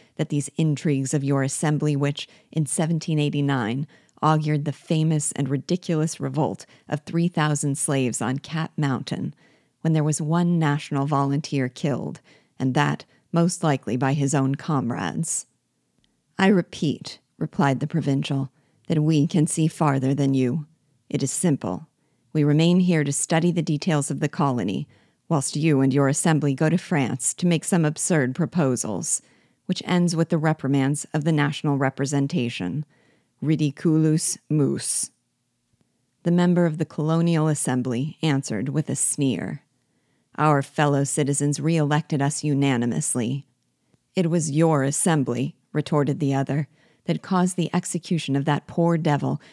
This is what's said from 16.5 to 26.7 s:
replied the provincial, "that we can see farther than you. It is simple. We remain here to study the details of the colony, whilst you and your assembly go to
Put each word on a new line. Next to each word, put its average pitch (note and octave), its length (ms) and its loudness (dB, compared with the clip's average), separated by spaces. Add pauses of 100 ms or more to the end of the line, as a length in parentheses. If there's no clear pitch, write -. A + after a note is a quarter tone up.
replied C#3 440 0
the D3 40 -4
provincial, C#3 640 -2 (380)
"that D#3 160 2
we D3+ 240 4
can D#3 180 2
see D#3 220 2
farther C#3 460 0
than C#3 200 2
you. C3 340 0 (420)
It C3 120 -4
is C3+ 100 -2
simple. C3+ 580 -2 (440)
We D#3 100 2
remain E3 380 4
here E3+ 220 4
to C#3+ 80 -2
study E3 400 0
the E3 120 0
details D3+ 480 -2
of C#3 80 -4
the D3+ 100 -2
colony, C3+ 580 -2 (400)
whilst D3+ 280 -2
you D3 260 2
and C3+ 100 4
your C#3 160 2
assembly C#3+ 460 2
go D#3 160 0
to E3+ 80 2